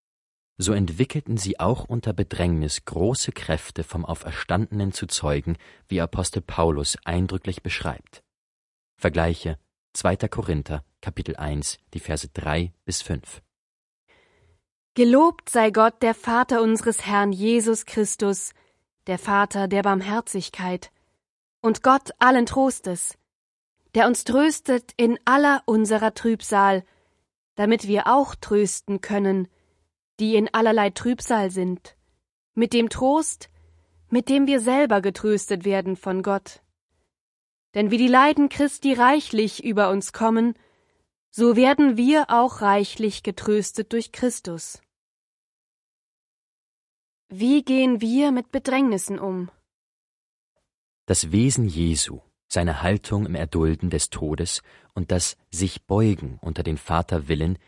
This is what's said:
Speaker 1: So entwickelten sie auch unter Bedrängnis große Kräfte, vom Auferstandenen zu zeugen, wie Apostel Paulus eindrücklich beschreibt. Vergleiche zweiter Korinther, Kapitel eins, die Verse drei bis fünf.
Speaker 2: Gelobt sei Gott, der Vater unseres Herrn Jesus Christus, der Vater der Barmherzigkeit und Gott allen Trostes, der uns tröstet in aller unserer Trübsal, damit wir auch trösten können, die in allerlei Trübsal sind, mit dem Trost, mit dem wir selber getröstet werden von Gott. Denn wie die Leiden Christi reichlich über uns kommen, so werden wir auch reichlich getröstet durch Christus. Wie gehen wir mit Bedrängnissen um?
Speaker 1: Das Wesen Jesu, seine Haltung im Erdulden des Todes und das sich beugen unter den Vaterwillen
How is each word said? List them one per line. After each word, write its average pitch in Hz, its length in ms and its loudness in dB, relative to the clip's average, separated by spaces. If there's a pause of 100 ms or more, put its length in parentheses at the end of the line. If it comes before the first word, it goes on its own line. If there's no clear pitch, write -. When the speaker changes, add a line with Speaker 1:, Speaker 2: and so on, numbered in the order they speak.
(580)
Speaker 1:
So 95 160 -2
entwickelten 101 640 -2
sie 95 220 -6
auch 110 260 -2
unter 117 280 -4
Bedrängnis 85 720 -2
große 101 460 -2
Kräfte, - 520 -6
vom 87 200 -8
Auferstandenen 92 880 -4
zu - 140 -8
zeugen, 76 520 -4 (300)
wie 90 140 -2
Apostel 90 400 -4
Paulus 80 640 0
eindrücklich 92 560 -4
beschreibt. - 640 -10 (720)
Vergleiche 82 640 -2 (340)
zweiter 95 360 -2
Korinther, 78 540 -6 (180)
Kapitel - 360 -8
eins, 73 420 -6 (160)
die - 40 -10
Verse - 280 -6
drei 87 440 -4 (140)
bis - 160 -6
fünf. - 400 -10 (1500)
Speaker 2:
Gelobt 262 560 6
sei 220 220 2
Gott, 220 320 2
der 226 100 2
Vater 240 480 0
unseres 220 440 0
Herrn 202 260 0
Jesus 220 560 0
Christus, - 640 -2 (540)
der 185 100 -4
Vater 202 500 0
der 196 140 0
Barmherzigkeit 190 1080 -4 (720)
und 220 200 0
Gott 262 380 4
allen 247 260 6
Trostes, 240 720 -2 (800)
der 220 100 6
uns 240 180 2
tröstet 269 720 0
in 233 280 2
aller 277 400 4
unserer 220 480 2
Trübsal, 196 720 2 (720)
damit 208 320 0
wir 202 200 0
auch 269 280 2
trösten 202 640 -2
können, 196 460 0 (720)
die 220 160 2
in 214 180 2
allerlei 220 380 2
Trübsal 233 580 -2
sind, 180 460 -6 (580)
mit 226 200 0
dem 226 160 2
Trost, 277 600 -2 (600)
mit 247 200 0
dem 277 160 4
wir 269 140 2
selber 240 420 2
getröstet 196 640 -2
werden 190 300 -2
von 190 260 -4
Gott. 196 400 -4 (1160)
Denn 208 140 2
wie 233 80 2
die 254 80 4
Leiden 285 420 6
Christi 277 440 -2
reichlich 240 680 2
über 202 280 2
uns 196 200 -4
kommen, 226 440 0 (720)
so 233 260 4
werden 262 400 6
wir 277 360 2
auch 240 320 2
reichlich 202 580 0
getröstet 214 720 -4
durch 233 180 -4
Christus. - 680 -6 (2500)
Wie 247 340 2
gehen 254 380 2
wir 262 300 2
mit 247 200 -2
Bedrängnissen 247 680 0
um? 185 320 -6 (1500)
Speaker 1:
Das 85 260 -2
Wesen 120 360 2
Jesu, 82 540 -2 (260)
seine 85 340 -2
Haltung 101 460 -2
im 87 80 -6
Erdulden 80 560 -2
des 80 180 -2
Todes 78 540 -6 (320)
und 92 160 -4
das 90 260 -2 (140)
sich 90 340 -4
beugen 98 560 0
unter 82 220 -8
den 78 160 -4
Vaterwillen 82 880 -2